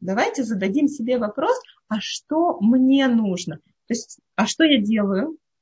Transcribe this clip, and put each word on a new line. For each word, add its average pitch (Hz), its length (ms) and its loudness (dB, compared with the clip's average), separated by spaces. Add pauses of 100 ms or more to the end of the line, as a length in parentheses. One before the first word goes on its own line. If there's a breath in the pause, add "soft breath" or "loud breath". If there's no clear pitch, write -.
Давайте 262 420 -2
зададим 214 440 0
себе 240 300 -2
вопрос, 285 420 -2 (280 soft breath)
а 214 120 -4
что - 600 -2
мне 262 480 4
нужно? 202 500 -2 (300)
То - 60 -6
есть, - 260 -10 (160)
а 214 100 0
что - 200 0
я 277 160 4
делаю? 208 560 -2 (240)